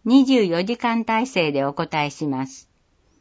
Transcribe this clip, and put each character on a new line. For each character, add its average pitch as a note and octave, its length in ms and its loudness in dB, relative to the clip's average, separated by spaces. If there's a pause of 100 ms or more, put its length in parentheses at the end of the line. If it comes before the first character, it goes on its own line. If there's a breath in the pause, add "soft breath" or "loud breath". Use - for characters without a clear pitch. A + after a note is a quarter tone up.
二 B3+ 220 6
十 B3+ 180 2
四 F3 220 -2
時 A#3 100 -4
間 A3+ 300 -2
体 A3 200 0
制 E3+ 240 0
で C#3 140 0
お C#3 80 -2
答 D#3 320 -4
え D3 60 -4
し D#3 160 -8
ま C3+ 200 -4
す。 - 220 -20 (520)